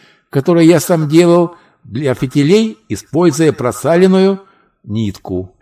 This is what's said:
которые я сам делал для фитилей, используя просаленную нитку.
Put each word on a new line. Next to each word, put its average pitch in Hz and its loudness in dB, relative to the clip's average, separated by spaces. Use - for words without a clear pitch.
которые 165 2
я 170 4
сам 160 -2
делал 170 2
для 123 -4
фитилей, 170 0
используя 151 -2
просаленную 185 0
нитку. 98 -8